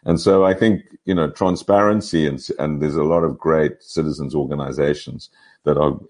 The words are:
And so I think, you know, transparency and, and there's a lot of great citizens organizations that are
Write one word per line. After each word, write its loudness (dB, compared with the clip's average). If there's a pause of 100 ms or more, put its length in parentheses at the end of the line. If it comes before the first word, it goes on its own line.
And 0
so 4
I 4
think, 2 (240)
you 0
know, 0
transparency 2
and, -4 (200)
and -4
there's -2
a 0
lot 2
of -4
great 0
citizens -6
organizations -4 (340)
that 2
are 0 (120)